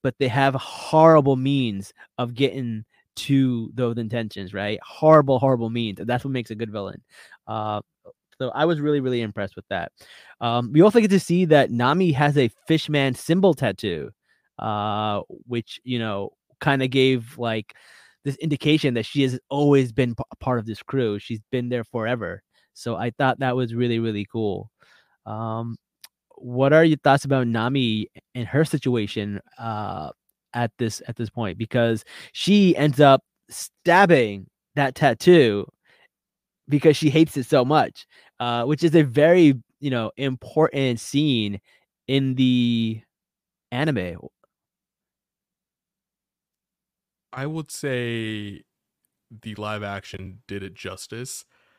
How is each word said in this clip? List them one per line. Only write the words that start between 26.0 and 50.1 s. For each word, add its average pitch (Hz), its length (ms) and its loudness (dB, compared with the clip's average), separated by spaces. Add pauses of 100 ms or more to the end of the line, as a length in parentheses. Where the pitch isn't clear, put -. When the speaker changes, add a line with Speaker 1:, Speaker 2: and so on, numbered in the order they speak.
Speaker 1:
what 131 380 0
are 165 100 8
your 156 140 4
thoughts 139 260 2
about 135 240 0
Nami 113 600 -2 (260)
and 120 140 -8
her 156 160 2
situation, 107 760 -4 (180)
uh, 104 520 -8 (440)
at 120 240 -2
this, 113 300 -4
at 117 80 -10
this 113 140 -8
point? 101 280 -8
Because 113 460 0 (280)
she 190 440 4
ends 143 240 0
up 139 220 8 (280)
stabbing 147 960 2 (280)
that 139 180 0
tattoo 127 720 4 (1040)
because 147 280 4
she 156 140 2
hates 160 260 2
it 131 100 -6
so 131 180 4
much, 143 420 0 (340)
uh, 120 240 -2
which 147 180 -2
is 160 120 2
a 160 80 8
very, 147 520 6 (260)
you 143 100 -6
know, 117 260 -4
important 135 840 -2
scene 117 600 -2 (480)
in 135 260 0
the 120 640 0 (680)
anime. 120 460 -4 (3250)
Speaker 2:
I 131 140 -8
would 156 240 -10
say 113 920 -6 (680)
the 110 260 -16
live 107 260 -8
action 98 640 -14